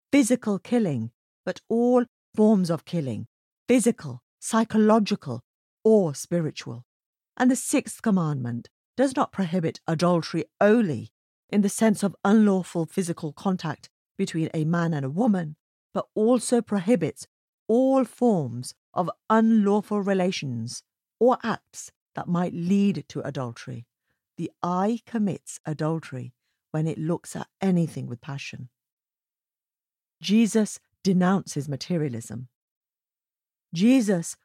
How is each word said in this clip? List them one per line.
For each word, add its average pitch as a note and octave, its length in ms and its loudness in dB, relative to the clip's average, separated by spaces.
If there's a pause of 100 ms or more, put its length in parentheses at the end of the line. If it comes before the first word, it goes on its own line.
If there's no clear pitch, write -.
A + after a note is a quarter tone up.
(120)
physical B3 460 2
killing, D3 540 -2 (340)
but F#3 220 -8
all A#3+ 360 4 (300)
forms G#3+ 360 4
of E3 140 -4
killing, B2+ 420 -4 (420)
physical, A3 540 2 (180)
psychological, G#3+ 1000 2 (420)
or G3 300 4
spiritual. C#3 680 -6 (520)
And B3+ 140 4
the C4 60 2
sixth - 460 -4
commandment D3 680 -2 (280)
does C4 180 0
not C4+ 180 -2
prohibit E3+ 540 -4
adultery E3 580 0 (160)
only G3 520 2 (360)
in G#3 140 2
the G3+ 60 2
sense A3 340 0
of F#3+ 220 -2
unlawful G3 600 2
physical E3 480 -6
contact - 560 -6 (300)
between F3 340 -4
a D#3 120 -2
man E3+ 280 0
and C#3 140 -4
a C3+ 40 -4
woman, F3+ 460 -2 (380)
but G3 200 -4
also A#3 460 2
prohibits F#3+ 680 -2 (400)
all C4 380 2
forms D3 680 -2 (180)
of F3 180 -2 (200)
unlawful G#3+ 720 4
relations F3+ 800 -2 (360)
or A#3+ 240 4
acts - 500 -8 (220)
that - 140 -8
might F3 240 0
lead F3+ 560 0
to - 120 -8
adultery. B2 680 -10 (500)
The E3+ 140 -8 (120)
eye F#3+ 440 0
commits - 580 -4
adultery D3+ 680 -6 (380)
when D#3 160 -2
it D#3+ 120 -4
looks D#3+ 360 -6
at - 140 -10 (120)
anything E3+ 460 0
with A#2+ 140 -12
passion. B2+ 480 -12 (1500)
Jesus G#3 580 2 (240)
denounces F3+ 640 0
materialism. C3 800 -6 (1200)
Jesus G3+ 720 2